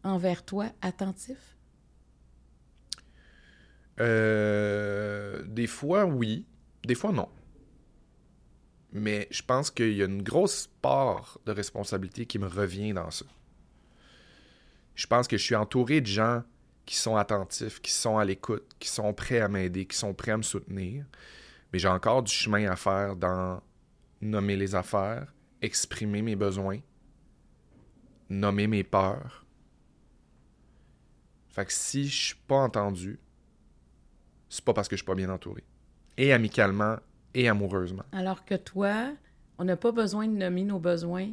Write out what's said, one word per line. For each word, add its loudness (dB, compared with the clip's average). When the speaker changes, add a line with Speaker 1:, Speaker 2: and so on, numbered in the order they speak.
Speaker 1:
envers 0
toi, -4
attentif ? -6
Speaker 2:
Euh, 2
des -2
fois, 0
oui. 0
Des 2
fois, 0
non. 0
Mais -2
je -6
pense 0
qu'il 2
y 2
a 4
une -4
grosse 2
part 0
de -4
responsabilité -6
qui -6
me 0
revient -2
dans -4
ça. -10
Je -6
pense 2
que 0
je 0
suis 0
entouré 2
de -2
gens 0
qui -6
sont 2
attentifs, -2
qui -6
sont 2
à 4
l'écoute, -2
qui -8
sont -2
prêts 0
à 2
m'aider, -2
qui -8
sont -2
prêts -6
à 2
me -2
soutenir. -6
Mais 0
j'ai 2
encore 4
du -4
chemin 2
à 0
faire 0
dans -2
nommer 0
les -2
affaires, -2
exprimer -2
mes -2
besoins, 0
nommer 2
mes 2
peurs. -2
Fait -4
que -6
si -2
je -2
suis -4
pas 4
entendu, 0
c'est -12
pas 4
parce 0
que -2
je -6
suis -10
pas 0
bien -2
entouré. -10
Et 6
amicalement, 4
et 4
amoureusement. 0
Speaker 1:
Alors -4
que -2
toi, -2
on -2
n'a 2
pas 2
besoin 0
de 0
nommer 0
nos -2
besoins 0